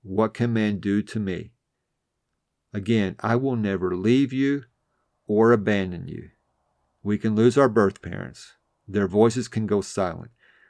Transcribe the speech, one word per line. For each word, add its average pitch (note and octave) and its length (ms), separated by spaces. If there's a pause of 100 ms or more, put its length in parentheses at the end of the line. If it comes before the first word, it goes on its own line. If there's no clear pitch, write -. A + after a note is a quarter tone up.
What G#2+ 320
can A#2+ 180
man G#2+ 280
do G2+ 220
to G#2 180
me?'" F#2+ 340 (1200)
Again, G#2 480
"I A#2 160
will C3 180
never F#2+ 400
leave B2 380
you C#3 320 (600)
or A2 280
abandon G2 560
you." - 220 (720)
We G#2 160
can A2 160
lose A#2 240
our C#3 120
birth G#2 320
parents. - 540 (340)
Their G2+ 180
voices A2 400
can A2 200
go G2+ 120
silent, F2 520 (380)